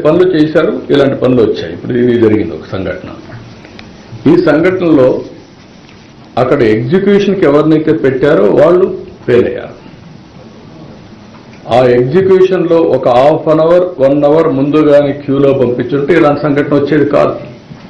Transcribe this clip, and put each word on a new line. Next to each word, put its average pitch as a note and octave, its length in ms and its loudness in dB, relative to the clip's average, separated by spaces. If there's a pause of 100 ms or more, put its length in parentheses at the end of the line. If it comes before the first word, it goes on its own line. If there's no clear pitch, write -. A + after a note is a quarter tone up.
పనులు F3 300 2
చేశారు, D#3 380 0 (200)
ఇలాంటి C#3 300 0
పనులు B2+ 240 2
వచ్చాయి. - 300 -6
ఇప్పుడు - 160 -10 (100)
ఇది B2 200 2
జరిగింది G2 360 0
ఒక - 160 -16
సంఘటన. F2 360 -10 (1200)
ఈ E3+ 40 6 (120)
సంఘటనలో D#3+ 600 2 (1300)
అక్కడ C#3+ 180 0 (140)
ఎగ్జిక్యూషన్‌కి G3 760 0
ఎవరినైతే D#3 420 2 (120)
పెట్టారో C3 420 0 (140)
వాళ్ళు F3+ 260 4 (400)
ఫెయిల్ B2 240 2
అయ్యారు. - 240 -12 (2000)
ఆ - 20 4 (200)
ఎగ్జిక్యూషన్‌లో F3+ 800 2 (180)
ఒక B2+ 120 -2 (100)
హాఫ్ D3+ 360 2
అన్ D#3+ 100 2
అవర్, F3+ 220 2 (180)
వన్ C#3+ 260 2
అవర్ D#3+ 180 2 (100)
ముందుగానే C#3+ 540 2 (120)
క్యూలో C#3 260 2 (100)
పంపించుంటే C3 600 -2
ఇలాంటి D3 260 0
సంఘటన C#3+ 340 0
వచ్చేది C#3+ 360 0
కాదు. D3 200 0 (540)